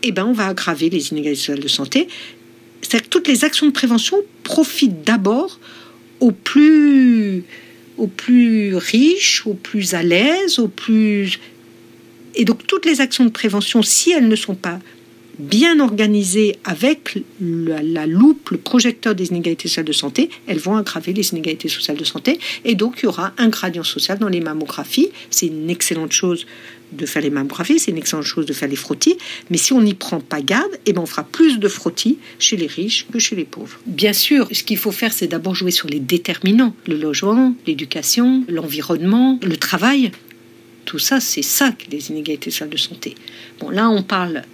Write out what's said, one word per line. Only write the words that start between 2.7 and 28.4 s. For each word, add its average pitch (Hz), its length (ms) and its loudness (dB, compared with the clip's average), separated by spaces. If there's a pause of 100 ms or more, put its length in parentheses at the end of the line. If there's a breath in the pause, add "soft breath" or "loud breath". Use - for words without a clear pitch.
C'est-à-dire - 220 -2
que - 60 -18
toutes 349 200 0
les 277 160 2
actions 302 200 0
de 285 60 6
prévention 240 460 0 (260)
profitent 196 640 0
d'abord 226 520 0 (640 loud breath)
aux 240 140 6
plus, 262 1120 6 (520 loud breath)
aux 220 100 0
plus 220 680 4
riches, 294 680 2
aux 214 80 -4
plus 190 400 -4
à 170 100 -2
l'aise, 294 560 2
aux 226 80 2
plus, 208 720 0 (960 loud breath)
et 233 80 2
donc 226 240 0
toutes 381 180 -2
les 311 140 2
actions 254 240 2
de 233 60 6
prévention, 214 540 0
si - 280 2
elles 285 160 4
ne 220 80 4
sont 202 200 -6
pas 180 240 -8 (600 loud breath)
bien 233 400 4
organisées 208 840 2
avec 208 600 -2 (180)
la, 165 400 -2
la 156 240 -2
loupe, 226 460 4
le - 60 -4
projecteur 233 580 0
des 180 140 -4
inégalités 170 380 -4
sociales 160 180 -4
de 156 80 -4
santé, 147 360 -2 (160 loud breath)
elles 170 140 -4
vont 185 160 -2
aggraver 180 360 -4
les 190 200 -2
inégalités 160 380 -6
sociales 147 280 -6
de 160 60 -6
santé. 160 340 -2 (280 loud breath)
Et 233 100 2
donc, 226 240 -2
il - 60 -2
y - 20 2
aura 180 320 -4
un 233 100 4
gradient 175 340 -6
social - 360 -4
dans 214 80 0
les 180 140 -2
mammographies. 156 680 -2 (220 loud breath)
C'est - 160 0
une 156 240 -4
excellente 160 400 -4
chose 175 340 0 (460 loud breath)
de 151 160 -8
faire 151 160 -4
les 143 80 0
mammographies, 147 480 0
c'est - 100 -2
une 165 80 -4
excellente 156 280 -4
chose - 200 -4